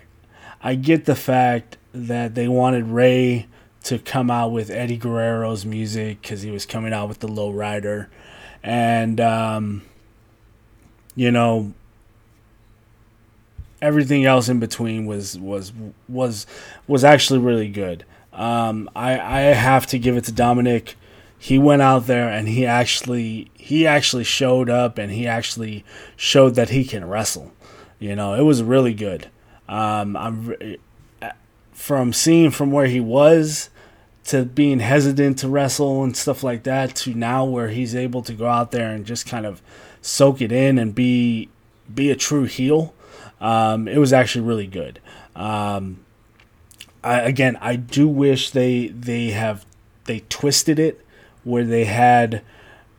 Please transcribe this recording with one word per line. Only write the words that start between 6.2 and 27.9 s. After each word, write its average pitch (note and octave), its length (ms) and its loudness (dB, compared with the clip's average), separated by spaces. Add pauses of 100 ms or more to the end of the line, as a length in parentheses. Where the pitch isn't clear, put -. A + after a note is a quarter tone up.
'cause G2+ 200 -12
he G#2+ 100 -12
was G2+ 140 -10
coming A2+ 260 -8
out G#2 160 -6
with G#2+ 120 -12
the A2 100 -10
Lowrider. G#2 760 -6 (540)
And, A2+ 600 0
um, A2 600 -2 (1300)
you B2 160 2
know, A2+ 420 0 (2000)
everything C#3+ 440 2
else B2+ 240 4
in B2 100 2
between A2 460 -4
was, G2+ 340 -8
was, G2 320 -10 (380)
was, B2 360 -4 (420)
was C3+ 160 2
actually C#3 360 6
really A#2 300 0
good. F#2+ 360 -8 (260)
Um, A2+ 640 -4
I, B2+ 240 -2
I A#2 220 -4
have C3+ 460 4
to C3 120 -4
give B2 160 2
it A#2+ 100 -2
to A#2+ 60 -8
Dominic. A#2+ 640 2 (420)
He - 200 0
went C#3+ 240 6
out C3 240 4
there A#2+ 240 0
and G#2+ 180 -4
he B2 180 0
actually, A#2+ 880 -2
he D#3+ 320 0
actually D3 360 2
showed B2+ 460 0
up A#2+ 300 0
and G2+ 120 -6
he A#2 160 -6
actually A2+ 560 -6 (320)
showed C3+ 400 4
that A#2+ 140 2
he C3 160 0
can F#2+ 240 -12
wrestle. G2 420 -6 (480)